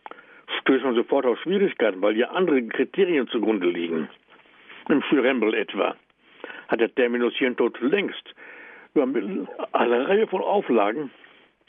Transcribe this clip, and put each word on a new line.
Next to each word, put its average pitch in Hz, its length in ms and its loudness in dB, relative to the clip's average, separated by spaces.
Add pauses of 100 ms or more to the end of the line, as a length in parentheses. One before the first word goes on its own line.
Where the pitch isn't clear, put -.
(600)
stößt 135 240 2
man 127 100 0
sofort 131 320 0
auf 117 140 0
Schwierigkeiten, 151 600 0
weil 107 120 2
hier 117 180 0
andere 165 300 2
Kriterien 139 640 0
zugrunde 104 400 0
liegen. 85 400 -4 (800)
Im 139 140 2
Schyrembel 120 520 2
etwa 98 420 -2 (720)
hat 117 120 0
der - 140 2
Terminus 120 400 2
Hirntod 123 460 0
längst 160 540 -2 (600)
über 135 140 4 (640)
eine 120 360 2
Reihe 208 180 2
von 190 160 -4
Auflagen 131 680 0 (580)